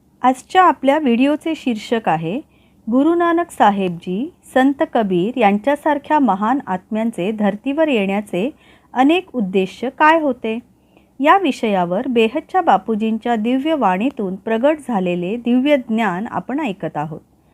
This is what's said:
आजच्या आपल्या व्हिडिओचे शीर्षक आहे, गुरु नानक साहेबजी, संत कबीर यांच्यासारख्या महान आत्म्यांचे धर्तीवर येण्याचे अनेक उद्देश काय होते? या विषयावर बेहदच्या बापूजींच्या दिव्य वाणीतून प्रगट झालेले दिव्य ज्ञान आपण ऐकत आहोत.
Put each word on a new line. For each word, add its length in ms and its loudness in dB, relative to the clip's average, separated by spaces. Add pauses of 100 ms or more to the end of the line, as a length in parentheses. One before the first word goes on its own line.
(220)
आजच्या 420 2
आपल्या 340 2
व्हिडिओचे 580 0
शीर्षक 520 -4
आहे, 320 -2 (500)
गुरु 240 2
नानक 360 0
साहेबजी, 840 -2 (220)
संत 280 2 (120)
कबीर 440 0
यांच्यासारख्या 800 0
महान 480 2
आत्म्यांचे 640 -4
धर्तीवर 580 -2
येण्याचे 600 -2 (420)
अनेक 400 2
उद्देश 520 -2 (140)
काय 220 6
होते? 380 -4 (640)
या 180 6
विषयावर 680 -2
बेहदच्या 520 0
बापूजींच्या 760 0
दिव्य 380 0
वाणीतून 640 -2
प्रगट 400 0 (120)
झालेले 480 -2
दिव्य 400 0
ज्ञान 500 -2
आपण 340 -6
ऐकत 360 -6
आहोत. 240 -8 (340)